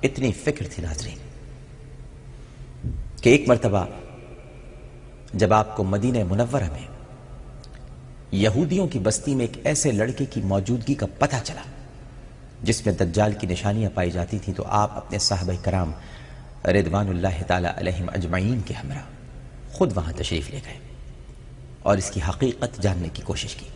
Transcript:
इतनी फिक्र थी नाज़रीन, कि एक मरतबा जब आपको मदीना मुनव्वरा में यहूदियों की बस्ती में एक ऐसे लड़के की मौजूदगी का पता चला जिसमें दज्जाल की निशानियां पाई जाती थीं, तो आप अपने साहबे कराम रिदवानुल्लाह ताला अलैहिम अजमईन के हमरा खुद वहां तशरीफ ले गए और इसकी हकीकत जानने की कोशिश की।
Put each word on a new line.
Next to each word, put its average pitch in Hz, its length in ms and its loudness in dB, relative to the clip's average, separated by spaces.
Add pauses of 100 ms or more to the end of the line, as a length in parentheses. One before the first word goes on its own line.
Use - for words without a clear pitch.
इतनी 135 280 2
फिक्र - 360 -2
थी - 140 -8
नाज़रीन, - 380 -6 (2000)
कि 123 100 12
एक 147 160 8
मरतबा 101 380 6 (1500)
जब 98 180 6
आपको 107 300 4
मदीना 101 420 4
मुनव्वरा 117 420 2
में 73 200 -6 (1500)
यहूदियों 139 540 4
की - 120 0
बस्ती 110 360 2
में 123 100 2
एक - 200 -6
ऐसे 143 260 4
लड़के 113 340 2
की 120 160 -2
मौजूदगी 110 540 2
का 98 120 0 (140)
पता 139 180 2
चला - 240 -8 (1000)
जिसमें 165 340 4
दज्जाल 101 360 4
की 101 140 -4
निशानियां 101 440 2
पाई 90 200 2
जाती 90 280 -2
थीं, 95 140 -4
तो - 100 -4
आप 104 340 2
अपने - 220 -4
साहबे 90 380 2
कराम 87 360 2 (720)
रिदवानुल्लाह 92 760 4
ताला 87 280 2
अलैहिम 87 380 -2
अजमईन 92 540 0
के 98 120 -6
हमरा 120 340 -8 (680)
खुद 147 160 4
वहां 80 200 0
तशरीफ 73 380 -2
ले 69 80 -8
गए - 200 -12 (1040)
और 101 120 6
इसकी - 220 -2
हकीकत 120 600 0
जानने 87 300 2
की - 120 -8
कोशिश - 320 -4
की। - 220 -12